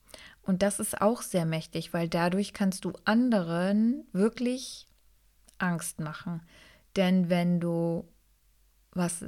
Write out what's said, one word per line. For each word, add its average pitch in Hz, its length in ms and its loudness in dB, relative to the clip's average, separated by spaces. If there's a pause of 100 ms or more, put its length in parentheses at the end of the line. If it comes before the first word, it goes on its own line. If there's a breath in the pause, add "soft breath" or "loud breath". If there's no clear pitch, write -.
(440 loud breath)
Und 185 180 2
das 202 180 0
ist - 220 -4
auch 233 200 2
sehr 170 240 -2
mächtig, 160 480 -4
weil 170 160 -2
dadurch 180 440 0
kannst 190 320 -2
du 240 80 -4 (120)
anderen 214 1080 2
wirklich 240 760 -2 (720)
Angst 170 440 -4
machen. 165 400 -8 (540 soft breath)
Denn 185 340 4
wenn 175 300 4
du 170 480 0 (840)
was 175 360 -4